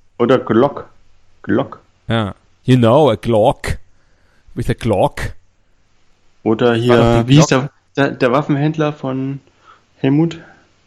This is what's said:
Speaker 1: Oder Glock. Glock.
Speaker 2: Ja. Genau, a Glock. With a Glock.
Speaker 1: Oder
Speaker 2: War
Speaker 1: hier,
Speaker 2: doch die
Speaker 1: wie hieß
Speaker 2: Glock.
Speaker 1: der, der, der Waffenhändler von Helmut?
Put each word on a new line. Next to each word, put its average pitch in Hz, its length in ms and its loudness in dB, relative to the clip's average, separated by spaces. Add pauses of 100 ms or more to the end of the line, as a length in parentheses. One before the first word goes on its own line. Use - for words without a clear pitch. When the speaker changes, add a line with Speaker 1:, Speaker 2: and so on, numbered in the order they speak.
(180)
Speaker 1:
Oder 120 220 2
Glock. - 500 0 (540)
Glock. - 360 -6 (280)
Speaker 2:
Ja. 110 280 -4 (300)
Genau, 127 440 4
a 110 60 0
Glock. 117 640 -2 (800)
With 123 140 -6
a 120 40 -2
Glock. 110 640 -4 (1080)
Speaker 1:
Oder 113 240 0
Speaker 2:
War 117 80 2
Speaker 1:
hier, 120 220 2
Speaker 2:
doch 117 260 4
die 117 60 -4
Speaker 1:
wie 135 60 4
hieß 151 120 6
Speaker 2:
Glock. 135 220 -2 (260)
Speaker 1:
der, 139 140 0
der, 127 80 -8
der 127 140 0
Waffenhändler 151 640 -2
von 135 460 -8 (580)
Helmut? 156 440 -2 (460)